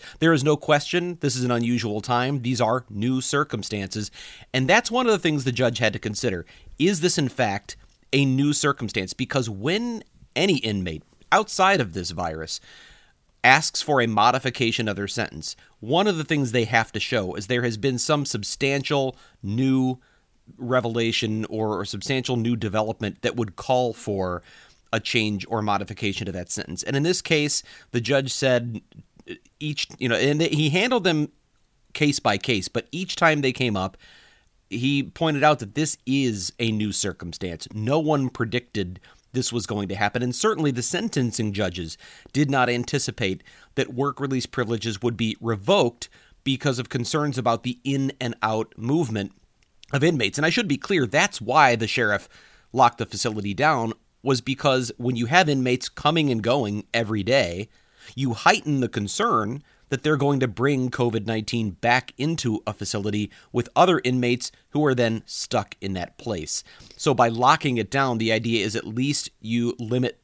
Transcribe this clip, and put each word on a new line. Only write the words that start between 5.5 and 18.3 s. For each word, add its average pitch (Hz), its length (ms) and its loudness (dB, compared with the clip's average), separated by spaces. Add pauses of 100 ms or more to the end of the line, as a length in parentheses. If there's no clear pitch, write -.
judge 117 280 0
had 110 160 2
to 113 40 -6
consider. 101 460 -4 (340)
Is 170 220 2
this, 170 160 2
in 139 140 2
fact, 101 460 -4 (360)
a 139 140 4
new 139 260 4
circumstance? 110 600 -2
Because 127 340 -2
when 190 560 -4 (320)
any 165 220 4
inmate 92 440 -4 (300)
outside 190 480 4
of 92 140 -4
this 90 160 -6
virus 80 500 -6 (840)
asks 131 380 6
for 139 220 2
a 117 40 2
modification 117 800 2
of 101 100 -2
their 98 120 -4
sentence, - 480 -6 (240)
one 160 260 2
of 180 120 2
the 156 60 -4
things 139 280 0
they 120 140 2
have 117 260 2
to 104 80 -4
show 95 340 -2
is 98 120 -8
there 123 160 0
has 117 160 -2
been 123 200 -2
some 147 280 0
substantial 135 920 -2 (260)